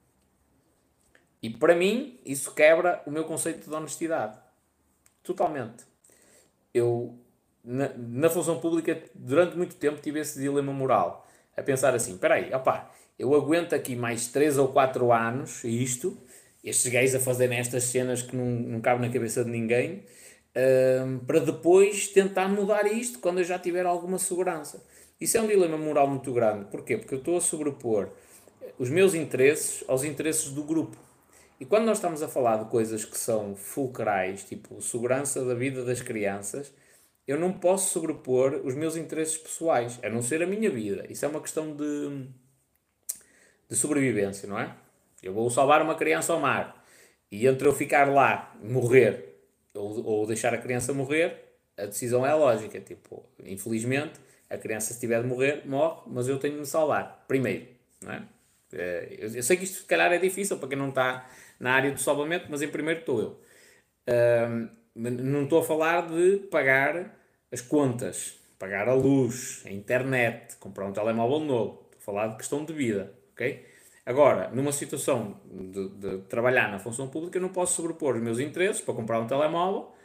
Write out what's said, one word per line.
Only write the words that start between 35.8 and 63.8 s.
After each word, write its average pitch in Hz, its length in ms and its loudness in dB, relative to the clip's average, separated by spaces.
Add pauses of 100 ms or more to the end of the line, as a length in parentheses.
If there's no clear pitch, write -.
das 120 160 -2
crianças, 104 720 -6 (540)
eu 143 120 -2
não 180 140 0
posso 185 400 2
sobrepor 143 720 0
os 131 100 -4
meus 160 220 -4
interesses 156 400 -4
pessoais, 123 680 -2
a 104 60 -6
não 117 140 -2
ser 156 200 -2
a 175 40 0
minha 208 240 0
vida. 101 400 -4
Isso 110 120 -8
é 143 60 -2
uma 151 140 -6
questão 156 340 -6
de, 143 500 -6 (1400)
de 117 80 -8
sobrevivência, 107 720 0
não 101 100 -6
é? 151 160 -6 (480)
Eu 95 120 -8
vou 113 160 0
salvar 147 320 6
uma 160 120 0
criança 156 380 0
ao 160 80 0
mar 117 420 -2 (480)
e 107 160 0
entre 131 220 4
eu 139 60 6
ficar 143 340 4
lá, 131 540 2
morrer, 117 800 4 (320)
ou, 104 280 -8
ou 107 240 0
deixar 117 280 0
a 113 40 -2
criança 123 360 -4
morrer, 147 640 -2 (180)
a 101 80 -8
decisão 123 400 -2
é 139 80 2
lógica. 110 480 2
Tipo, - 420 -18 (220)
infelizmente, 117 720 -4 (340)
a 101 80 -8
criança, 107 380 -6
se - 60 -14
tiver 117 200 0
de 123 80 -2
morrer, 139 380 -2
morre, 143 400 -2
mas 123 200 -4
eu 135 120 -2
tenho 147 160 -4
de 147 60 -8
me 147 60 -8
salvar 139 640 -2
primeiro, 117 380 0 (360)
não 95 120 -10
é? 76 80 -12 (500)
Eh, 87 460 -8
eu, 110 160 -8
eu 123 80 -6
sei 180 160 2
que 185 60 -10
isto, - 160 -10
se - 40 -18
calhar, 175 260 2
é 175 60 4
difícil 185 400 -2
para 131 140 -10
quem 139 80 -4
não 139 100 -2
está 131 400 -2 (300)
na 123 140 0
área 135 200 2
do - 80 -8
salvamento, 151 480 -2
mas 147 140 -6
em 151 60 -4
primeiro 160 320 -4
estou 120 200 -2
eu. - 200 -6 (640)